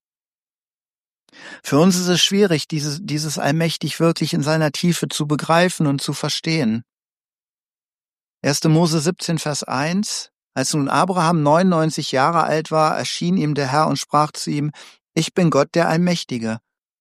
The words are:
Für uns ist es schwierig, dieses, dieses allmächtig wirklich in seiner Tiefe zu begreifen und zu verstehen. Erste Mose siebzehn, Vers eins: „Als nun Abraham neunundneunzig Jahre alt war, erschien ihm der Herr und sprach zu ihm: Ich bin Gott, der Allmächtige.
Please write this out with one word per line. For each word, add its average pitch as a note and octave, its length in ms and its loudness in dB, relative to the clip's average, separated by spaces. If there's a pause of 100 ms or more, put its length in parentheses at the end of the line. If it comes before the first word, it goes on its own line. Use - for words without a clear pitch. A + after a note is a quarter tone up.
(1600)
Für C3+ 160 2
uns F3+ 160 6
ist F3+ 120 -2
es F3 140 2
schwierig, G3 460 2
dieses, D3+ 340 -4
dieses D3 360 -6
allmächtig D#3+ 600 -2
wirklich E3 340 0
in D#3+ 100 0
seiner D#3 280 0
Tiefe E3 380 -2
zu - 180 -4
begreifen D#3+ 600 2
und C#3 140 0
zu D3 120 -4
verstehen. C#3 680 -2 (1600)
Erste C#3+ 240 0
Mose D#3+ 320 4
siebzehn, E3 400 -2
Vers D3+ 240 -6
eins: D#3+ 680 -4 (220)
„Als C3 200 -2
nun C#3+ 160 0
Abraham E3+ 520 2
neunundneunzig D#3+ 680 2
Jahre D#3 320 2
alt D#3+ 260 -2
war, D#3 260 2
erschien F3 420 -2
ihm D3+ 180 0
der C3+ 160 -2
Herr D#3 160 2
und - 100 0
sprach D3 360 0
zu - 180 -8
ihm: D3 200 -2 (440)
Ich D#3+ 180 -2
bin F3 160 4
Gott, C#3+ 240 2
der E3 140 2
Allmächtige. C3+ 720 -2 (420)